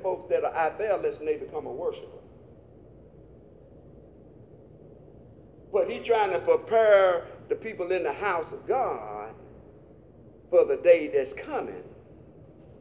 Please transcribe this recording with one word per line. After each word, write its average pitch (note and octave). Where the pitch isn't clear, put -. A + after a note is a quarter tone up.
folks F#3
that D#3+
are D3+
out D#3+
there G#3
unless D3+
they D3+
become C#3+
a A#2+
worshiper. D3+
But -
he -
trying G#3+
to E3+
prepare F#3+
the -
people F3+
in F3+
the -
house F3
of -
God A2+
for E3+
the C#3
day D#3+
that's C3+
coming C#3